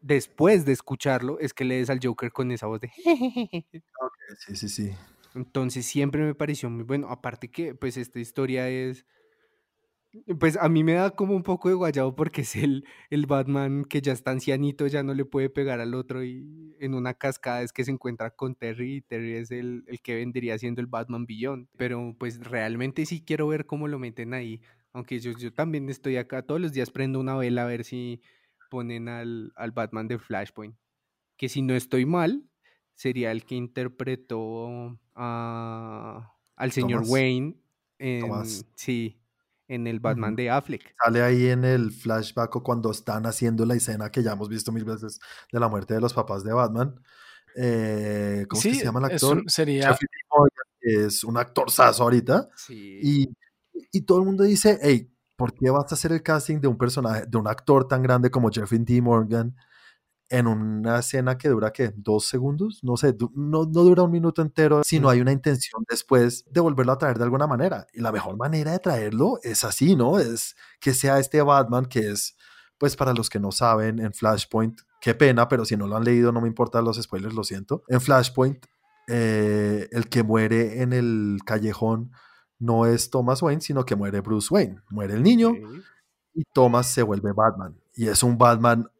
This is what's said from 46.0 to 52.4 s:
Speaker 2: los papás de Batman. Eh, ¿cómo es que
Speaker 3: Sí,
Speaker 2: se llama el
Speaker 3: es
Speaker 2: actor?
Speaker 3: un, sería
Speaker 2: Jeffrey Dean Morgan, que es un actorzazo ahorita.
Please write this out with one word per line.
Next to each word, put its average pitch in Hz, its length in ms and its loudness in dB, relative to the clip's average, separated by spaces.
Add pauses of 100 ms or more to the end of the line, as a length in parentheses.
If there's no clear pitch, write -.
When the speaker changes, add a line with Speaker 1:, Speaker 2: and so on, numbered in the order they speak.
Speaker 2:
los 120 120 0
papás 101 300 -4
de 110 100 -4
Batman. 123 480 0 (540)
Eh, 104 920 -2
¿cómo 107 120 -6
es 123 80 0
que 240 60 0
Speaker 3:
Sí, 277 60 -2
Speaker 2:
se 220 60 -4
llama 120 140 -2
el 135 140 -2
Speaker 3:
es 160 100 -2
Speaker 2:
actor? 143 160 2
Speaker 3:
un, 185 100 -8
sería 143 380 0
Speaker 2:
Jeffrey 135 240 0
Dean - 180 -20
Morgan, 147 360 6 (140)
que 107 260 2
es 104 180 -4
un 117 140 -4
actorzazo 123 680 4
ahorita. 120 520 4